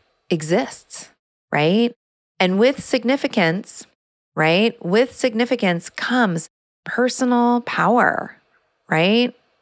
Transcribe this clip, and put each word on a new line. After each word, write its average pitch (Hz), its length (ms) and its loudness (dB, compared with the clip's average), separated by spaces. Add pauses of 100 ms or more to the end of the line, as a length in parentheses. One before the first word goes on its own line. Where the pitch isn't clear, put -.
(300)
exists, 170 800 -4 (420)
right? 202 400 2 (480)
And 185 180 2
with 254 240 2
significance, 226 1040 -2 (480)
right, 180 500 2
with 220 300 0
significance 220 760 -2
comes 208 580 -2 (360)
personal 240 760 2
power, - 760 0 (520)
right? 208 460 2 (260)